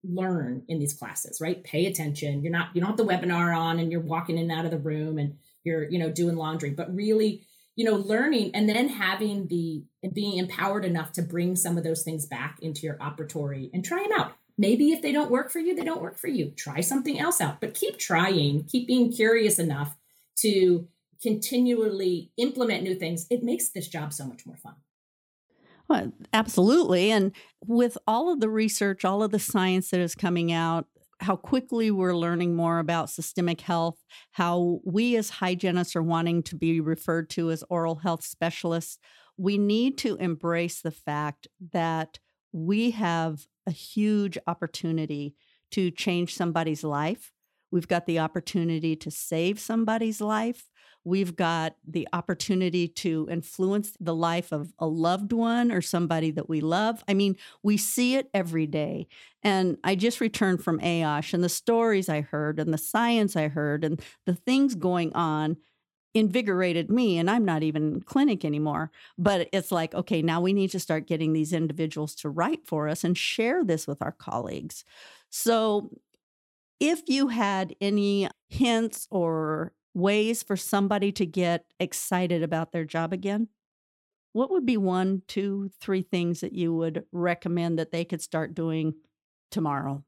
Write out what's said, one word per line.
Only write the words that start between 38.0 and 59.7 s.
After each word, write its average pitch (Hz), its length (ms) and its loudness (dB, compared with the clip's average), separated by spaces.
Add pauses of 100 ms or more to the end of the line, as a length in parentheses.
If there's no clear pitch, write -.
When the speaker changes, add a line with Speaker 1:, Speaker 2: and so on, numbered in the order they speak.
Speaker 2:
specialists, 165 720 -4 (400)
we 196 200 0
need 220 420 2
to 220 180 -2
embrace 170 640 -2
the 160 100 -6
fact 147 560 -6 (240)
that 165 480 -2 (320)
we 208 400 0
have 165 560 -2 (180)
a 180 60 -4
huge 208 760 0
opportunity 156 880 -4 (360)
to 185 200 0
change 175 440 -2
somebody's 165 480 -2
life. 151 480 -2 (400)
We've 175 160 0
got 175 180 0
the 165 140 2
opportunity 165 760 0
to 156 140 -10
save 175 480 -2
somebody's 226 600 0
life. 214 480 -2 (340)
We've 180 320 0
got 165 400 0 (120)
the 160 260 -4
opportunity 180 760 0
to 160 420 -2
influence 190 720 -2
the 165 160 -2
life 170 360 0
of 151 280 -6
a 165 80 -2
loved 170 460 0
one 233 380 2
or 180 100 2
somebody 165 500 0
that 156 180 -6
we 156 120 0
love. 208 460 0
I 202 60 0
mean, 196 220 2 (260)
we 208 160 4
see 247 380 2
it 262 180 0
every 165 320 0
day. 151 420 -4 (360)
And 190 400 2